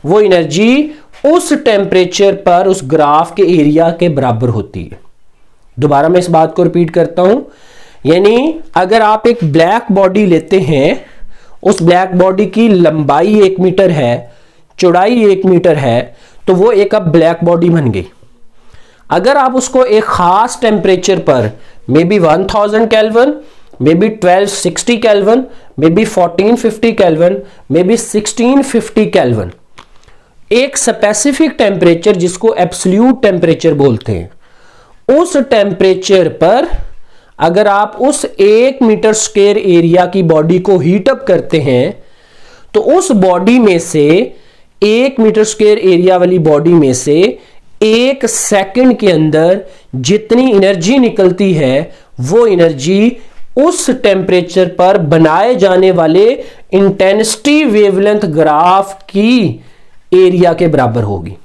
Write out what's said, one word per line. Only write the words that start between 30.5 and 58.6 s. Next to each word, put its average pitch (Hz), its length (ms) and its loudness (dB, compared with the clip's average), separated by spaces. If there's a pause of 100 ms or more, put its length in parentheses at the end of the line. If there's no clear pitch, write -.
एक 262 260 0
स्पेसिफिक 233 800 -2
टेम्परेचर 185 580 0
जिसको 180 380 -2
एब्सोल्यूट 190 680 0
टेम्परेचर 165 520 0
बोलते 135 380 -2
हैं, 87 200 -8 (840)
उस 339 220 0
टेम्परेचर 190 920 0
पर 220 380 0 (720)
अगर 175 280 0
आप 208 340 -2
उस 277 240 -2
एक 226 560 2
meter 214 320 0
square 202 440 0
area 175 480 2
की 185 180 -2
body 160 360 0
को 190 180 0
heat 180 320 0
up 262 180 -4
करते 170 320 0
हैं, 135 440 -2 (680)
तो 214 80 2
उस 359 300 0
body 190 480 2
में 196 200 2
से, 160 560 0 (480)
एक 247 360 0
meter 214 240 2
square 214 340 0
area 185 400 2
वाली 180 220 2
body 156 300 2
में 151 240 4
से 156 460 -2 (420)
एक 247 440 0
second 226 720 0
के 196 140 0
अंदर 156 540 0 (300)
जितनी 214 560 0
एनर्जी 196 460 0
निकलती 196 560 0
है, 147 380 -2 (280)
वो 190 280 0
एनर्जी 175 720 0 (400)
उस 330 320 0
temperature 185 800 0
पर 180 300 0
बनाए 165 580 2
जाने 185 360 2
वाले 175 520 0 (300)
intensity 196 920 0
wavelength 208 540 0
graph 170 840 0